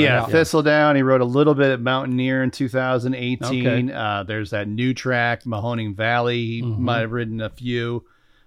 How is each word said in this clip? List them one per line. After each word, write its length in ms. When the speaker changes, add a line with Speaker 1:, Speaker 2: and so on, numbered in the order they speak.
Speaker 1:
Yeah, 200
Speaker 2:
Yeah. 60
Speaker 1:
Thistledown. 680
He 80
rode 180
a 40
little 280
bit 160
at 120
Mountaineer 600
in 80
two 200
thousand 460
eighteen. 760
Speaker 2:
Okay. 20
Speaker 1:
Uh, 300
there's 280
that 180
new 260
track, 480
Mahoning 520
Valley. 500
He 180
Speaker 2:
Mm-hmm. 180
Speaker 1:
might 200
have 100
ridden 300
a 80
few, 560